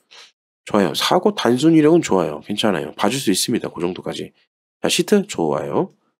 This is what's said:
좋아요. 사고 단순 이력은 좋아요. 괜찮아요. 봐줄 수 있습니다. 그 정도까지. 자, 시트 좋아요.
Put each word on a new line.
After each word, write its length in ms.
좋아요. 280
사고 420
단순 380
이력은 280
좋아요. 400
괜찮아요. 520
봐줄 260
수 120
있습니다. 380
그 120
정도까지. 500
자, 80
시트 380
좋아요. 680